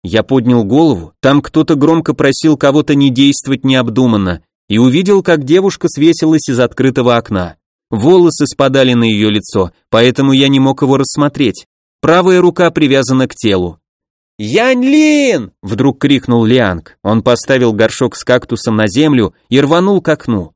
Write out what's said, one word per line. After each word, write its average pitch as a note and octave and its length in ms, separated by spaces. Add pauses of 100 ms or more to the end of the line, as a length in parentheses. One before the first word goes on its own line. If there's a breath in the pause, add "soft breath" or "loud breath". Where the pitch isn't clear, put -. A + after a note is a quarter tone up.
Я G#2 200
поднял B2 400
голову, A2+ 560
там C#3 220
кто-то D#3+ 340
громко D#3 380
просил C#3+ 440
кого-то D3 380
не C#3 160
действовать C3+ 520
необдуманно, A#2 760 (260)
и G#2 120
увидел, F3 420
как D#3+ 220
девушка F3 460
свесилась D#3 600
из A#2+ 100
открытого B2 580
окна. F#2 400 (340)
Волосы D3+ 560
спадали C3 460
на A#2 100
её G#2+ 260
лицо, G2 420 (180)
поэтому B2+ 420
я C3+ 160
не C#3 120
мог C3+ 220
его C3+ 160
рассмотреть. C#3+ 720 (340)
Правая F3+ 400
рука E3+ 300
привязана C3 560
к - 80
телу. F#2 460 (640)
«Янь B3 400
Лин!» C#4 680 (100)
вдруг A2+ 380
крикнул B2 460
Лианг. G#2+ 580
Он A2 180
поставил B2 520
горшок A2 420
с - 80
кактусом A#2+ 520
на G#2+ 120
землю B2 480 (140)
и C3 120
рванул F3 400
к - 80
окну. A2 460